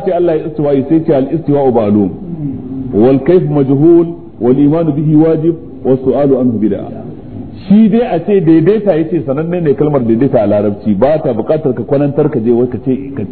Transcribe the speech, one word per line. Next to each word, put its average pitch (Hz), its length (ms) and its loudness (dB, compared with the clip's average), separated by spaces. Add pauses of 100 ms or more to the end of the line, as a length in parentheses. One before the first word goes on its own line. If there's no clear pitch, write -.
ce 185 80 -2
Allah 170 240 0
ya 151 100 -6
istiwa'i 143 420 -2
sai 160 160 2
ce 165 80 0
al-istiwa'u 139 600 0
ma'lum 104 380 2 (840)
wal 127 300 4
kayf 175 260 4
majhul 147 640 2 (260)
wal 127 180 2
imanu 151 340 2
bihi 151 240 0
wajib 160 380 2 (300)
was 127 200 2
su'alu 135 340 2
anhu 123 200 0
bid'a. 101 240 -2 (880)
Shi 214 200 6
dai 226 120 2 (140)
a 170 100 -2
ce 202 160 2
daidaita 165 560 2
yace 160 300 -2
sananne 165 360 -4
ne 143 120 2
kalmar 147 280 0
daidaita 117 400 2
a 101 40 0
larabci 104 520 0
ba 143 200 2
ta 135 140 -2
buƙatar 135 420 -2
ka 117 80 -6
kwanantar 143 480 0
ka 123 100 -4
je 113 100 0
wai 120 180 2
ka 120 160 -6
ce, 131 300 -4
ka - 180 -8